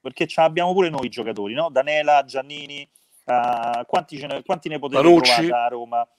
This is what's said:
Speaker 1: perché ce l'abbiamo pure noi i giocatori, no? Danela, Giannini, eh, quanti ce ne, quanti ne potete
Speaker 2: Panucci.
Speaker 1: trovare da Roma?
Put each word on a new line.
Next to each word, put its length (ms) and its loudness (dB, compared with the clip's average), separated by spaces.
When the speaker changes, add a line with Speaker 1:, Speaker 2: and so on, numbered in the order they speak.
Speaker 1:
perché 260 -6
ce 140 -2
l'abbiamo 320 2
pure 160 2
noi 180 -6
i 20 -6
giocatori, 460 -6
no? 160 -2
Danela, 540 2
Giannini, 580 -12
eh, 640 -2
quanti 320 -4
ce 80 -12
ne, 160 -8
quanti 260 -6
ne 100 -6
potete 340 4
Speaker 2:
Panucci. 0 -
Speaker 1:
trovare 340 4
da 220 0
Roma? 380 -6